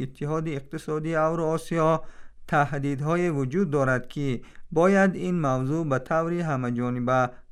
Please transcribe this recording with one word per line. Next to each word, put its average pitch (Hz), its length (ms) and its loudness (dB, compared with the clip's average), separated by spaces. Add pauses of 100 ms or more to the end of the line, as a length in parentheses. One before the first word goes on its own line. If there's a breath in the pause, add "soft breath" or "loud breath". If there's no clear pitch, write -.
اتحاد 147 460 -4
اقتصادی 156 680 -6
اوراسیا 160 880 0 (440 loud breath)
تهدیدهای 147 840 0
وجود 147 400 0
دارد 131 380 2
که 139 340 -2 (300 loud breath)
باید 190 440 6
این 175 260 -2
موضوع 139 480 0
به 131 100 2
طور 165 340 -2
همه 143 380 -2
جانبه 123 580 0 (220 loud breath)